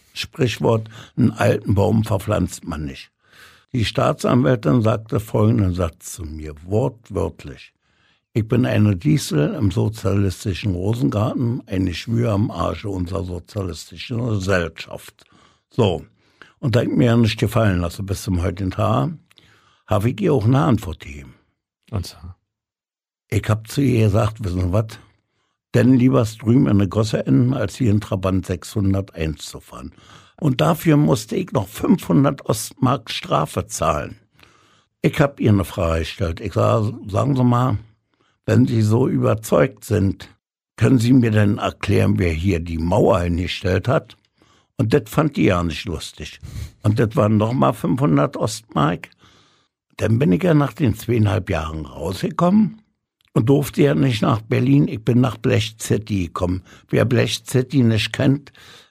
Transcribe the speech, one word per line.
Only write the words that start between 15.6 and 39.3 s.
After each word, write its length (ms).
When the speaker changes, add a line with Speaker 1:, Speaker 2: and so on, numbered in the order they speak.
Speaker 1:
So. 360
Und 180
da 60
ich 60
mir 180
ja 100
nicht 200
gefallen 440
lasse 200
bis 220
zum 180
heutigen 300
Tag, 400
hab 180
ich 160
ihr 120
auch 120
eine 180
Antwort 380
gegeben. 340
Speaker 2:
Und 140
zwar? 320
Speaker 1:
Ich 200
hab 180
zu 140
ihr 220
gesagt, 400
„Wissen 180
Sie 100
was? 280
Denn 220
lieber 280
drüben 440
in 100
der 100
Gosse 380
enden, 300
als 220
hier 120
in 100
Trabant 460
sechshunderteins 1000
zu 140
fahren.“ 340
Und 220
dafür 360
musste 380
ich 160
noch 160
fünfhundert 800
Ostmark 640
Strafe 560
zahlen. 520
Ich 180
hab 200
ihr 100
eine 160
Frage 360
gestellt. 400
Ich 120
sag, 400
„Sagen 280
Sie 80
mal, 360
wenn 220
Sie 160
so 240
überzeugt 760